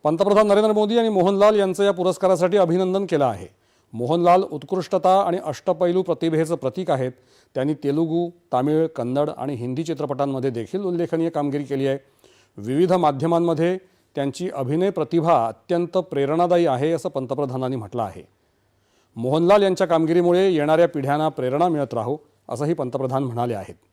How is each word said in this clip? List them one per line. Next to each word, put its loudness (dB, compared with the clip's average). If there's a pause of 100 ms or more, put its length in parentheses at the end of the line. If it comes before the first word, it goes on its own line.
पंतप्रधान 4
नरेंद्र 4
मोदी 2
यांनी 2
मोहनलाल 4
यांचं 0
या 4
पुरस्कारासाठी 2
अभिनंदन 2
केलं 0
आहे. -4 (460)
मोहनलाल 4
उत्कृष्टता 0
आणि -2
अष्टपैलू 0
प्रतिभेचं -2
प्रतीक -6
आहेत. -2 (440)
त्यांनी -2
तेलुगू, -2 (220)
तामिळ, 0
कन्नड -4
आणि -8
हिंदी -6
चित्रपटांमध्ये -4
देखील -6
उल्लेखनीय -2
कामगिरी -4
केली -4
आहे. 0 (600)
विविध 0
माध्यमांमध्ये 2 (380)
त्यांची -4
अभिनय -2
प्रतिभा 0
अत्यंत -4
प्रेरणादायी 0
आहे, 0
असं -4
पंतप्रधानांनी -4
म्हटलं -6
आहे. -10 (920)
मोहनलाल 2
यांच्या 0
कामगिरीमुळे 2
येणाऱ्या 4
पिढ्यांना -2
प्रेरणा 0
मिळत -2
राहो, -4 (320)
असंही -2
पंतप्रधान -2
म्हणाले -4
आहेत. -10 (180)